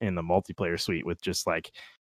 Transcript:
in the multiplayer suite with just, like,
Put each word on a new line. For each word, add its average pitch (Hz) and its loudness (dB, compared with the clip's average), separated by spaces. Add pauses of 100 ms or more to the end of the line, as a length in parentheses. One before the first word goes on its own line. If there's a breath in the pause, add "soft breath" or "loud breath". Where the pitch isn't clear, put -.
in 98 0
the 85 0
multiplayer 87 2
suite 85 0
with 85 -4
just, - -2
like, 82 -2 (380 loud breath)